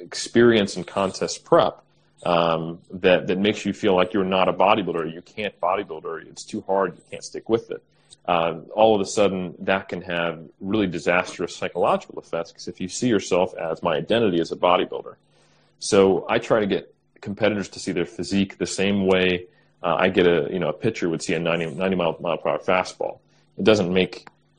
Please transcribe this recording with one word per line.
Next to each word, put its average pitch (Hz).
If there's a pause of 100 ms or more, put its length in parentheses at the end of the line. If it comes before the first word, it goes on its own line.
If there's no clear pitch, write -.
experience 110
in 87
contest -
prep, - (420)
um, 82 (120)
that, 92
that 95
makes 104
you 98
feel 101
like 92
you're 98
not 92
a 90
bodybuilder, 87
you 85
can't 104
bodybuilder, 85
it's -
too -
hard, 95
you -
can't -
stick -
with 113
it, - (440)
uh, 85 (180)
all 110
of 101
a 95
sudden 92
that 95
can 90
have 85 (180)
really 101
disastrous 87
psychological 107
effects, -
'cause -
if -
you 92
see 123
yourself 92
as, 82
"My 85
identity 92
is 82
a -
bodybuilder." - (640)
So 95
I 113
try 117
to 104
get 95 (280)
competitors 104
to -
see 95
their 82
physique 95
the 90
same 98
way, 92 (360)
uh, 85
I 92
get 92
a, 85
you 92
know, 78
a -
pitcher 107
would 80
see 90
a 80
ninety, 85
ninety 92
mile, 85
mile 80
per -
hour 73
fastball. - (400)
It 98
doesn't 101
make 92 (320)